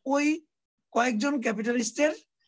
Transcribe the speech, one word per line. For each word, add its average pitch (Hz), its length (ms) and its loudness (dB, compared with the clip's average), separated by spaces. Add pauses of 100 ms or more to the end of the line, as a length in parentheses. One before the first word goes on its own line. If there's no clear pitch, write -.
ওই 277 200 2 (680)
কয়েকজন 247 480 2
ক্যাপিটালিস্টের, 240 680 0 (360)